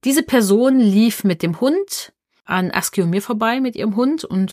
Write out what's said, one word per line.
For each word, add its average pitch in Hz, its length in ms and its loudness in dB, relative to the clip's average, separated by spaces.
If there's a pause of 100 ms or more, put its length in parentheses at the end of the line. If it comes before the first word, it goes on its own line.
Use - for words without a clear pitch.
Diese 277 220 2
Person 247 560 2
lief 214 420 2
mit 180 220 0
dem 165 160 -4
Hund 349 520 -2 (320)
an 185 280 -2
Aski - 300 -4
und 170 80 0
mir 196 120 0
vorbei, 226 380 -2
mit 254 160 -4
ihrem 202 180 -4
Hund. 262 300 -2
Und 190 280 -2